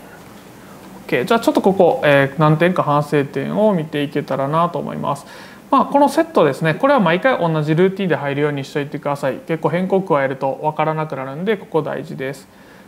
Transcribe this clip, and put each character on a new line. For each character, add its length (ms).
OK。 200
じ 80
ゃ 20
あ 40
ち 80
ょ 40
っ 20
と 60
こ 140
こ、 300
え 300
ー、 60
何 160
点 160
か 100
反 200
省 220
点 340
を 160
見 100
て 180
い 60
け 140
た 140
ら 120
な 220
と 80
思 160
い 20
ま 200
す。 100
ま 120
あ、 20
こ 160
の 80
セ 140
ッ 100
ト 140
で 80
す 80
ね。 120
こ 120
れ 80
は 60
毎 200
回 180
同 240
じ 120
ル 180
ー 40
テ 80
ィ 20
ン 20
で 80
入 200
る 40
よ 80
う 40
に 120
し 80
と 80
い 60
て 120
く 60
だ 120
さ 120
い。 60
結 160
構 60
変 180
更 140
加 240
え 40
る 80
と 260
分 120
か 120
ら 80
な 120
く 100
な 100
る 100
ん 80
で、 140
こ 80
こ 160
大 200
事 140
で 160
す。 160